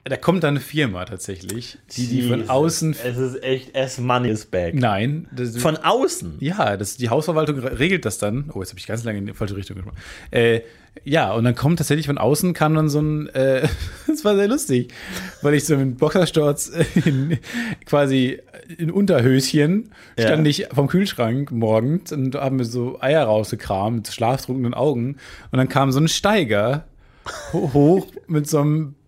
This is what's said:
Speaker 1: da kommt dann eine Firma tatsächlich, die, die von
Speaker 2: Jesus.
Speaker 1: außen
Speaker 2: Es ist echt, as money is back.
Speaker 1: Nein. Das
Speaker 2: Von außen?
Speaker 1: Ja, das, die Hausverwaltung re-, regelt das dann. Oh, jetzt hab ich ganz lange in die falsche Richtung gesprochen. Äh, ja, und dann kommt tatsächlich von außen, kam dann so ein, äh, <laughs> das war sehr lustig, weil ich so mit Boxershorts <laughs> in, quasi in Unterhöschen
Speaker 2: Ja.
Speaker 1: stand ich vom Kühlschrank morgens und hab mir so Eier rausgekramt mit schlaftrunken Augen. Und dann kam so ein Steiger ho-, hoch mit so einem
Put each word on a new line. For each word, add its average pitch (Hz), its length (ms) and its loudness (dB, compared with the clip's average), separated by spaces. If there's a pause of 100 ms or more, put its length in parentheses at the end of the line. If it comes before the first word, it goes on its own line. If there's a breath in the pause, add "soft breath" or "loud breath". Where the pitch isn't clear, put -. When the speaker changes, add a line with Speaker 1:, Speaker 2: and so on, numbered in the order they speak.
Speaker 1:
da 131 140 -6
kommt 175 260 2
dann 147 120 2
eine 135 40 -2
Firma 117 460 -2
tatsächlich, 95 720 -10 (160)
die, 123 120 -4
die 123 160 -2
von 120 160 0
Speaker 2:
Jesus. 110 100 -4
Speaker 1:
außen 156 540 0
Speaker 2:
Es 123 140 -4
ist 131 260 -4
echt, 131 320 -4
as 131 220 -4
money 123 320 0
is 104 160 -4
back. 87 300 -2
Speaker 1:
Nein. 123 560 0
Das 123 260 -6
Speaker 2:
Von 156 200 0
außen? 208 600 0
Speaker 1:
Ja, 135 380 0
das, 101 200 -8
die 120 120 -2
Hausverwaltung 151 500 0
re-, 123 200 -4
regelt 165 260 0
das 104 140 -4
dann. 131 340 -4
Oh, 104 80 -8
jetzt 90 100 -10
hab 95 60 -18
ich - 100 -16
ganz 117 160 -6
lange 110 140 -6
in 98 80 -6
die 104 80 -10
falsche 98 220 -6
Richtung 95 220 -10
gesprochen. 95 200 -12 (340 loud breath)
Äh, 117 300 4 (440 loud breath)
ja, 139 280 2
und 113 100 2
dann 120 120 2
kommt 156 240 2
tatsächlich 151 280 0
von 143 100 -2
außen, 151 360 2
kam 156 220 2
dann 156 140 2
so 147 120 0
ein, 151 280 -2
äh, 135 380 2 (200)
<laughs> - 200 -12
das 311 180 -2
war 208 100 4
sehr 202 120 4
lustig, 139 460 -2 (480 loud breath)
weil 147 140 4
ich 143 100 0
so 156 100 2
mit 135 220 0
Boxershorts 151 760 2 (160)
<laughs> - 180 2
in, 139 340 0 (460 loud breath)
quasi 135 560 2 (360)
in 165 140 -2
Unterhöschen 151 1000 4 (280 loud breath)
Speaker 2:
Ja. 113 80 4
Speaker 1:
stand 156 200 4
ich 147 240 0
vom 139 160 4
Kühlschrank 139 640 0
morgens 117 600 2
und 131 240 -2
hab 139 180 -2
mir 131 120 0
so 120 360 -6
Eier 147 220 2
rausgekramt 107 720 0
mit 110 140 -6
schlaftrunken 127 680 -2
Augen. 131 420 -2 (340 loud breath)
Und 127 60 0
dann 131 120 4
kam 135 220 2
so 131 80 2
ein 160 80 4
Steiger 139 800 0 (680 soft breath)
ho-, 160 200 -2
hoch 151 340 6 (200)
mit 151 200 0
so 151 120 2
einem 151 360 0 (120)